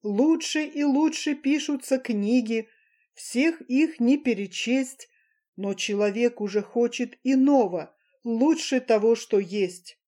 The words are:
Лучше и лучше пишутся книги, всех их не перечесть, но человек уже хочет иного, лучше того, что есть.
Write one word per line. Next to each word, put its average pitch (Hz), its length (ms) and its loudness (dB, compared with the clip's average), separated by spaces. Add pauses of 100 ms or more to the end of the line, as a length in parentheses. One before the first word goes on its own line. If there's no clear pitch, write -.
Лучше 302 600 0
и 294 200 -4
лучше 294 520 0
пишутся 277 640 -2
книги, 226 720 -2 (440)
всех 320 480 -2
их 302 380 0
не 247 180 4
перечесть, 240 920 -4 (460)
но 196 180 -6
человек 208 680 -2
уже 202 200 -2
хочет 240 600 -4
иного, 254 720 2 (280)
лучше 254 560 0
того, 226 360 2
что 214 240 0
есть. 185 680 -6